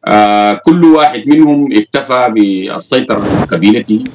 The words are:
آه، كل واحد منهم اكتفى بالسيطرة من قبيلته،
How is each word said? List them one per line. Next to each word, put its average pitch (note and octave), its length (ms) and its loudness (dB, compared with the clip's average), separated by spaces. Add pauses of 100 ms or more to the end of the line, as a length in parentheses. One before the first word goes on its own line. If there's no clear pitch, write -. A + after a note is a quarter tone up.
آه، G#2 600 0
كل E3+ 200 4
واحد D3+ 440 2
منهم D3 440 2
اكتفى B2+ 560 -2
بالسيطرة G2+ 880 -4
من G2+ 320 -2
قبيلته، G#2+ 520 0 (120)